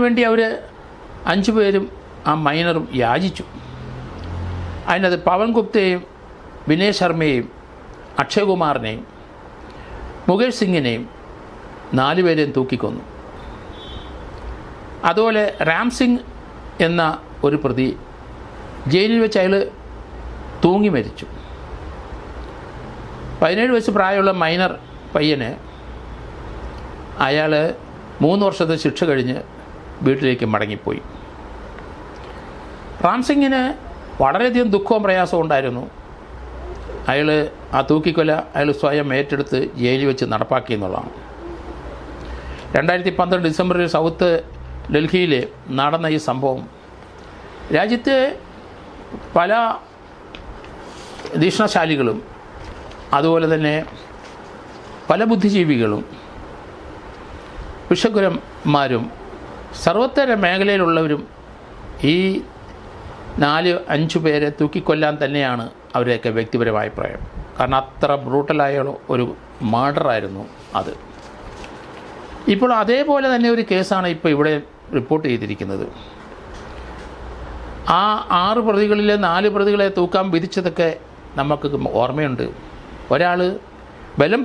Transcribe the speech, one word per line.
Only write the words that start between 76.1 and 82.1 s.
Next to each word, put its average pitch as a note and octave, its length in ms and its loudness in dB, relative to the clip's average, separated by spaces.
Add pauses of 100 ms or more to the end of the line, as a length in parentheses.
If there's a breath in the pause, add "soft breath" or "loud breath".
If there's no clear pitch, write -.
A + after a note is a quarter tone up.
ആ - 20 2 (420)
ആറ് A3+ 220 4
പ്രതികളിലെ G#3 500 4 (120)
നാല് F#3 260 4
പ്രതികളെ G3+ 340 4 (100)
തൂക്കാൻ F#3+ 360 2
വിധിച്ചതൊക്കെ E3+ 560 0 (500)
നമുക്ക് C#3+ 260 0 (340)
ഓർമ്മയുണ്ട്. B2+ 460 0 (680)